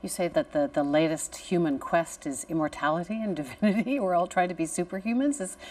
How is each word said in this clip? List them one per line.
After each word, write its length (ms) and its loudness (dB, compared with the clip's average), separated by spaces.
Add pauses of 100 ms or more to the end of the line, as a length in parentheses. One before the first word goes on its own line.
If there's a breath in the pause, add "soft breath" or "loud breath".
You 60 -8
say 220 -2
that 240 0
the, 180 2
the 140 0
latest 500 2
human 420 0
quest 480 -2
is 220 -6
immortality 760 -2
and 140 -2
<laughs> 80 -4
divinity. 560 2
We're 160 2
all 120 4
trying 200 2
to 80 -6
be 80 -2
superhumans. 760 0
Is, 160 -6 (140 loud breath)